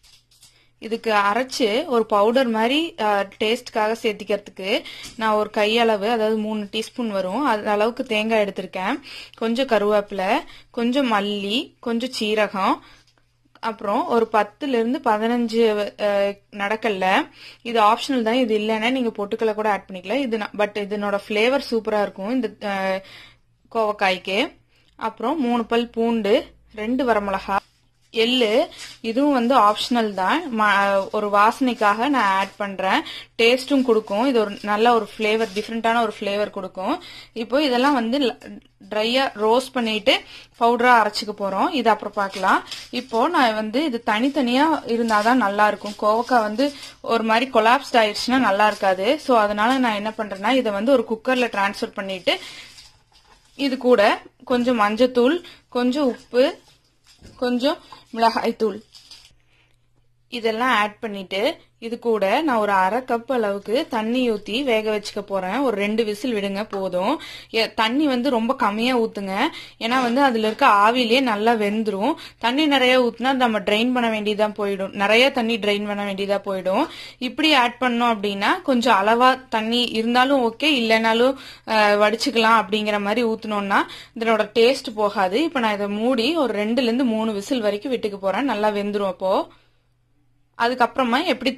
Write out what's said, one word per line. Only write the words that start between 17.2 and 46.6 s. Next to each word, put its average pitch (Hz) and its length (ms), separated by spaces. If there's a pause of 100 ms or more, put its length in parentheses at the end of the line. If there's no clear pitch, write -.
இது 233 180 (100)
optional 233 380
தான், 254 160
இது 214 160
இல்லைன்னா 220 380
நீங்க 233 200
பொட்டுக்கடலை 214 420
கூட 214 160
ஆட் 185 120
பண்ணிக்கலாம். 196 380
இது 220 120
ந-, - 240
but 208 120 (120)
இதனோட 202 400
flavor 233 440
சூப்பரா 214 360
இருக்கும் 202 320
இந்த, 220 120 (220)
அ, - 20 (1000)
கோவக்காய்க்கு. 208 640 (560)
அப்புறம் 233 500
மூணு 240 180
பல் 233 320
பூண்டு, 226 380 (400)
ரெண்டு 240 380
வரமிளகா, 202 440 (680)
எள்ளு, 240 260 (580)
இதுவும் 277 300
வந்து 233 160 (160)
optional 214 480
தான். 233 400
ம-, 196 580
ஒரு 208 180
வாசனைக்காக 220 640 (160)
நான் 214 160 (100)
ஆட் 196 200
பண்றேன். 196 400 (380)
டேஸ்ட்டும் 254 500
கொடுக்கும். 214 420
இது 240 140
ஒரு 202 80 (180)
நல்ல 226 260
ஒரு 214 160
flavor, 220 440
டிஃப்ரெண்டான 226 500
ஒரு 208 120
flavor 202 380
கொடுக்கும். 190 380 (480)
இப்போ 233 140 (100)
இதெல்லாம் 254 340
வந்து 226 260
ல-, 214 120 (520)
ட்ரையா 233 340 (200)
roast 247 320
பண்ணிட்டு 226 380 (460)
பவுடரா 240 400
அரைச்சுக்க 208 420
போறோம். 196 260 (120)
இது 220 140
அப்புறம் 208 260
பார்க்கலாம். 190 420 (380)
இப்போ 233 340
நான் 226 260
வந்து 214 280
இது 233 120 (120)
தனித்தனியா 262 540 (280)
இருந்தாதான் 226 520
நல்லா 208 260
இருக்கும். 202 300
கோவக்காய் 226 460
வந்து 226 180 (480)